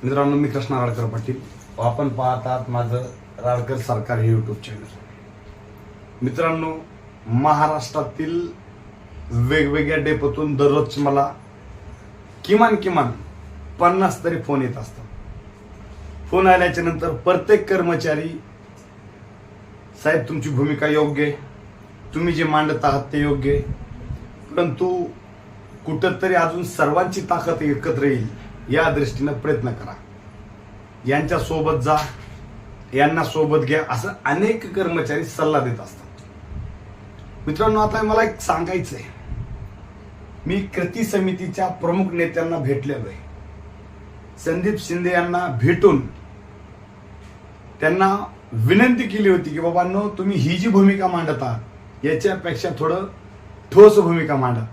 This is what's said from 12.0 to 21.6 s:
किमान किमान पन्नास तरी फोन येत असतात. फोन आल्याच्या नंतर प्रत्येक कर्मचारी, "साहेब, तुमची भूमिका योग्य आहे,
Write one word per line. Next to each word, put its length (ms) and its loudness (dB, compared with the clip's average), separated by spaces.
किमान 300 6
किमान 360 0
पन्नास 440 2
तरी 180 -2
फोन 200 -2
येत 160 -4
असतात. 280 -14
फोन 200 4
आल्याच्या 360 6
नंतर 260 -2
प्रत्येक 600 4
कर्मचारी, 720 0
"साहेब, 260 2
तुमची 200 -4
भूमिका 380 0
योग्य 360 2
आहे, 80 0